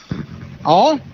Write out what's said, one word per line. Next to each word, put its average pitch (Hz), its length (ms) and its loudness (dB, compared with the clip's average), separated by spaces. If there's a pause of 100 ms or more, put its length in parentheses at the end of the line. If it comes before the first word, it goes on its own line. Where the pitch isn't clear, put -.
(640)
Ja, 233 340 4 (160)